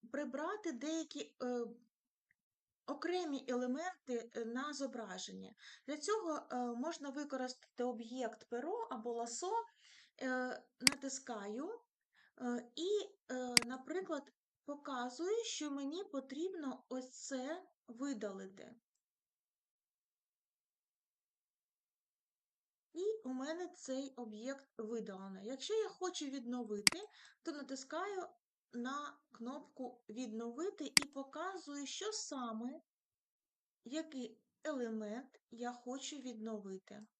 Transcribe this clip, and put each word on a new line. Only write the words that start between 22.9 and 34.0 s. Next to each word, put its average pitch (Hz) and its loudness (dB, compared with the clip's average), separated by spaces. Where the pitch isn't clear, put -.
І 339 0
у 254 0
мене 302 0
цей 269 -2
об'єкт 240 -4
видалено. 196 -4
Якщо 262 -2
я 440 6
хочу 359 0
відновити, 240 2
то 330 -2
натискаю 320 -2
на 269 -2
кнопку 247 -6
"Відновити" 233 -2
і - 8
показую, 285 -4
що 392 0
саме, 254 -2
який 269 -2